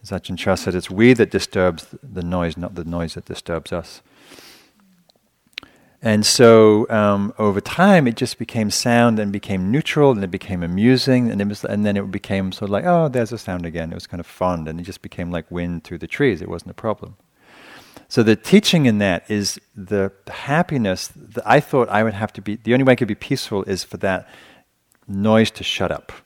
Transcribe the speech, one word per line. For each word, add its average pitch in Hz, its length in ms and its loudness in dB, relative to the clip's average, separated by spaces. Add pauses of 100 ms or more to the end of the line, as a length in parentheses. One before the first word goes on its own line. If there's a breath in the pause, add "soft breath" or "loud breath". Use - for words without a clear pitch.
As - 80 -20
Ajahn 92 280 -8
Chah 92 200 0
said, 90 180 -4
"It's 90 140 -6
we 113 240 6
that 113 180 4
disturbs 90 720 -2
the 98 180 -12
noise, 85 360 -4
not 85 180 -10
the 87 80 -12
noise 85 300 -8
that - 100 -14
disturbs - 480 -10
us." - 300 -10 (2000 loud breath)
And 107 240 2
so, 113 640 8
um, 104 500 0
over 101 220 0
time, 180 440 4
it 117 120 -2
just - 200 -6
became 110 320 -4
sound 117 480 2
and 104 140 -2
became 98 400 -4
neutral, 143 400 2
and 107 100 0
it 95 80 -4
became 92 320 -6
amusing, 120 680 2
and 101 80 -4
it 101 80 0
was, 104 160 -8
and 104 220 -2
then 101 100 0
it 98 160 -4
became 98 400 -4
sort - 120 -10
of 101 80 -6
like, 98 120 -2
"Oh, 170 240 2
there's 123 240 -2
a 120 60 -10
sound 90 280 -8
again." 82 280 -8
It - 20 -12
was 90 100 -14
kind 90 140 -12
of 85 80 -14
fun, 90 400 -4
and 80 100 -10
it 87 60 -10
just 90 180 -16
became 87 300 -10
like 85 180 -8
wind 87 360 -8
through 85 140 -14
the 85 80 -12
trees. 113 340 0
It 90 80 -12
wasn't 87 220 -12
a - 40 -18
problem. 101 400 -8 (920 loud breath)
So 120 140 0
the 107 120 4
teaching 156 500 2
in 110 120 2
that 98 340 -2
is 101 260 -4 (160)
the 98 380 -4 (160)
happiness 135 880 -2
that - 320 -16
I 131 140 6
thought 123 260 0
I 104 160 0
would 110 100 -2
have 104 200 -6
to - 80 -16
be, 104 160 -8
the 113 160 -2
only 131 100 2
way 131 80 6
I 123 40 8
could 117 120 -2
be 101 80 -4
peaceful - 480 -6
is 95 220 -6
for - 120 -16
that 92 300 -4 (800 soft breath)
noise 110 440 2
to - 120 -18
shut - 280 -4
up. - 200 -10 (140)